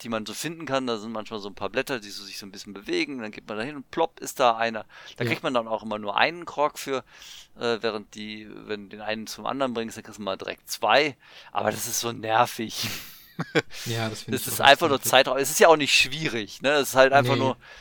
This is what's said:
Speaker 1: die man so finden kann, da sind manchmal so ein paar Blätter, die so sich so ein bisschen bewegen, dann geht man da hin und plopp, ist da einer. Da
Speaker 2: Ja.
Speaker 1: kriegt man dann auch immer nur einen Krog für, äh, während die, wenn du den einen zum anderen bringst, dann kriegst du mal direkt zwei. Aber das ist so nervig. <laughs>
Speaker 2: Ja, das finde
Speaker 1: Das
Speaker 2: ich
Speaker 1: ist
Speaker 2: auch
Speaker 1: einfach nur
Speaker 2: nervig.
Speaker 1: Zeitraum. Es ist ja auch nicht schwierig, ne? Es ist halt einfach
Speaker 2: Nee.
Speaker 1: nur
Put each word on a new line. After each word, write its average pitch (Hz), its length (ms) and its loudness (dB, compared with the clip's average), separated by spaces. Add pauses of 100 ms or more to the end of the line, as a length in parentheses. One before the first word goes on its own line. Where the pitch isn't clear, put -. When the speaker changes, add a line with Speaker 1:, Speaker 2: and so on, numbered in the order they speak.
Speaker 1:
die 120 60 -12
man 110 180 -4
so 104 80 -10
finden 160 320 -10
kann, 135 220 -2
da 117 100 -2
sind 110 140 -10
manchmal 110 280 -8
so 98 80 -10
ein 101 60 -14
paar 98 160 -6
Blätter, 127 300 -4
die 101 100 -14
so 95 140 -14
sich 95 140 -16
so 104 80 -14
ein 98 60 -16
bisschen 101 220 -16
bewegen, 143 460 -6
dann 107 100 -8
geht - 180 -18
man 107 80 -8
da 107 60 -4
hin 147 140 -8
und 135 160 -16
plopp, - 280 -2
ist - 200 -6
da 120 160 6
einer. 113 300 -2 (300)
Da 120 80 -4
Speaker 2:
Ja. - 0 -
Speaker 1:
kriegt 120 200 -2
man 147 100 -2
dann 117 140 0
auch 110 160 -4
immer 107 140 -4
nur 104 180 -4
einen 160 300 -2
Krog 147 340 -2
für, 135 240 -6 (520)
äh, 117 240 -2
während 107 360 -6
die, 107 340 -12
wenn 104 400 -10
du 104 60 -16
den 104 60 -12
einen 107 260 -6
zum - 180 -8
anderen 127 280 -2
bringst, 113 220 -6
dann 110 80 -14
kriegst 107 140 -18
du 107 60 -10
mal 95 140 -4
direkt 95 320 -10
zwei. 135 460 2 (360)
Aber 104 200 0
das 107 160 -6
ist 113 120 -4
so 117 120 -2
nervig. 110 800 0
<laughs> - 40 -8 (880)
Speaker 2:
Ja, 113 240 -2
das 107 140 -10
finde 131 140 -4
Speaker 1:
Das - 100 -4
Speaker 2:
ich - 20 -4
Speaker 1:
ist - 120 -4
Speaker 2:
auch - 0 -
Speaker 1:
einfach 139 280 8
nur 139 140 2
Speaker 2:
nervig. - 0 -
Speaker 1:
Zeitraum. 131 360 4
Es 139 120 0
ist - 100 2
ja 196 80 12
auch 160 80 10
nicht 143 180 2
schwierig, 135 680 0
ne? 131 120 2
Es 139 160 2
ist - 60 -2
halt 131 160 10
einfach 135 240 6
Speaker 2:
Nee. - 0 -
Speaker 1:
nur 131 200 0 (240)